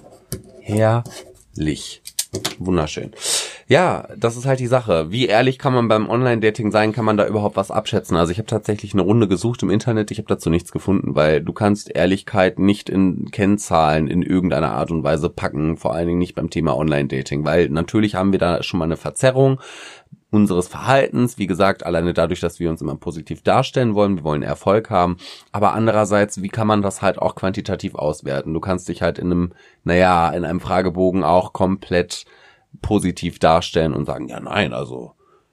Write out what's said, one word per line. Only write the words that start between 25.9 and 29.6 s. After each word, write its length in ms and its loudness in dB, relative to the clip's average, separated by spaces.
wie 80 -6
kann 160 -2
man 160 2
das 180 -4
halt 180 0
auch 160 -2
quantitativ 600 -4
auswerten? 580 -4
Du 80 -2
kannst 300 -4
dich 100 -6
halt 180 -2
in 140 -2
einem, 200 0